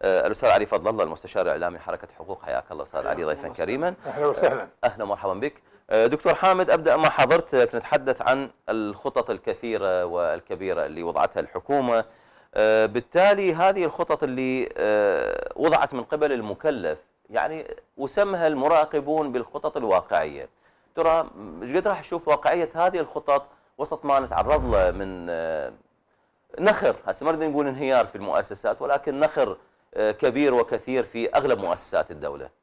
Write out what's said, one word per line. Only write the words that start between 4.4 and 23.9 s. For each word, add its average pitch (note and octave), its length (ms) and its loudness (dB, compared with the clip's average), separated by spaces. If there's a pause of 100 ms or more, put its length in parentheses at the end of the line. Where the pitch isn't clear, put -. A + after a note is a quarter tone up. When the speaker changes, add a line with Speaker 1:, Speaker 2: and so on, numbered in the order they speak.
Speaker 1:
آه، G2 60 -12 (160)
أهلاً A#2 200 -2
ومرحباً G2+ 300 -4
بك. A#2 200 -6 (360)
آه، A2 180 4
دكتور D3+ 280 0
حامد، F#3 340 2
أبدأ D#3+ 280 4
مع D#3+ 120 4
حضرتك. C3 680 2
نتحدث C3 460 0
عن C3 280 0 (200)
الخطط A2 600 -4
الكثيرة G2 760 -2
والكبيرة E2+ 800 -2
اللي D2+ 180 -8
وضعتها E2+ 360 0
الحكومة. A#2+ 640 0 (520)
آه، A2 280 6
بالتالي F3+ 680 2
هذه F#3 300 2
الخطط D#3+ 380 -2
اللي، C3 540 -2
آه، F#2 760 2
وضعت D3+ 380 2
من B2 100 -4
قبل D3+ 280 0
المكلف، G#2+ 680 -2 (300)
يعني D#3 380 -4 (300)
وسمها E3+ 500 0
المراقبون D3+ 840 2
بالخطط B2 460 -6
الواقعية، E2+ 720 0 (460)
ترى D#3+ 340 2 (320)
ايش B2 140 -4
قد F#3 120 0
راح F#3+ 120 -2
نشوف - 280 -8
واقعية D#3 480 2
هذه F3+ 240 0
الخطط C#3+ 480 -2 (300)
وسط D#3 280 -6